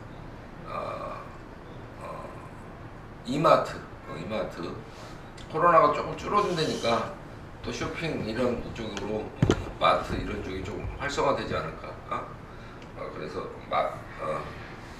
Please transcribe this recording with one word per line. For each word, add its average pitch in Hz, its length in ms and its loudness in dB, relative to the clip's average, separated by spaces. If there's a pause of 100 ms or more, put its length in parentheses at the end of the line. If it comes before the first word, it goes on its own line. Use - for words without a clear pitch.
(680)
어, - 540 -4 (800)
어, - 280 -8 (960)
이마트, 147 600 6 (220)
어, - 80 -6
이마트. 87 580 -4 (760)
코로나가 160 420 10
조금 - 240 -2
줄어든다니까 123 960 2 (500)
또 123 100 -4
쇼핑 143 540 -2
이런 113 360 2 (120)
쪽으로, 104 420 -2
어, - 640 2
마트 - 340 6
이런 - 280 -2
쪽이 95 220 -4
좀 - 240 -4 (100)
활성화되지 110 580 2
않을까. - 320 -4 (220)
어? - 160 -2 (680)
어, - 180 -6
그래서 - 340 -6 (200)
마-, - 220 2 (300)
어, - 220 -2 (580)